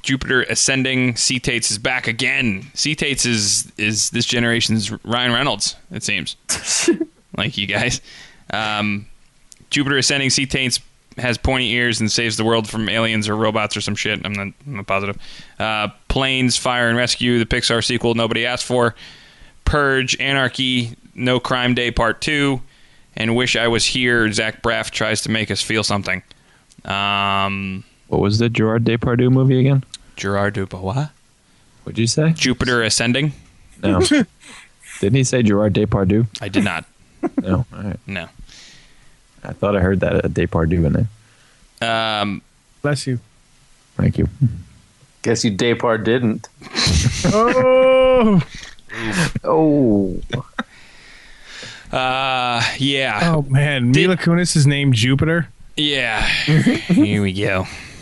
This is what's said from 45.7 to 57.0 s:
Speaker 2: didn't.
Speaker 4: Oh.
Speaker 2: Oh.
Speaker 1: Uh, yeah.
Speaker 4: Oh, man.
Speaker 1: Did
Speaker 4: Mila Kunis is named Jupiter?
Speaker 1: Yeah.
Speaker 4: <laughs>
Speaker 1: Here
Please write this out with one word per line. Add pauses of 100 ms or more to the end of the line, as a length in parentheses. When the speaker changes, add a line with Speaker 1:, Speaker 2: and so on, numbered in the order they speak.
Speaker 2:
didn't. (800)
Speaker 4:
Oh. (1040)
Speaker 2:
Oh. (1700)
Speaker 1:
Uh, (160)
yeah.
Speaker 4:
Oh,
man.
Speaker 1:
Did
Speaker 4:
Mila
Kunis
is
named
Jupiter? (280)
Speaker 1:
Yeah.
Speaker 4:
<laughs>
Speaker 1:
Here